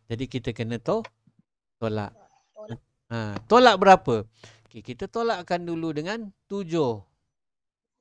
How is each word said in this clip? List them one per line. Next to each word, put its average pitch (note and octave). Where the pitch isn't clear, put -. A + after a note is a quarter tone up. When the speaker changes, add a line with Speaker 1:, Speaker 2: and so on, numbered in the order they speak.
Speaker 1:
Jadi B2
kita B2+
kena A#2
to-, -
tolak. G#2+
Speaker 2:
Tolak. -
Speaker 1:
Ha, G#2+
tolak A3+
berapa? F3+
Okey, A2
kita F#3+
tolakkan F#3
dulu E3
dengan G3+
tujuh. D#3+